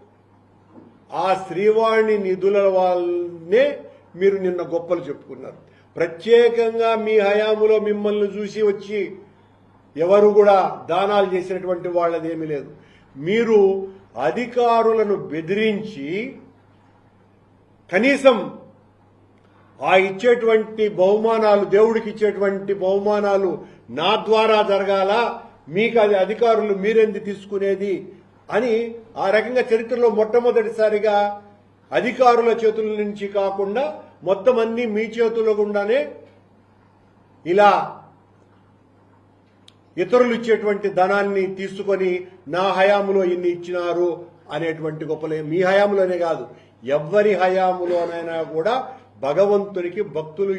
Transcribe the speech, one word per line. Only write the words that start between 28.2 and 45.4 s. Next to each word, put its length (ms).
అని 180
ఆ 120
రకంగా 360
చరిత్రలో 380
మొట్టమొదటిసారిగా 1000
అధికారుల 520
చేతుల 260
నుంచి 240
కాకుండా 460
మొత్తం 360
అన్నీ 200
మీ 100
చేతుల 340
గుండానే 400
ఇలా 180
ఇతరులు 360
ఇచ్చేటువంటి 500
ధనాన్ని 460
తీసుకొని 520
నా 100
హయాములో 440
ఇన్ని 220
ఇచ్చినారు 520
అనేటువంటి 560
గొప్పలే. 280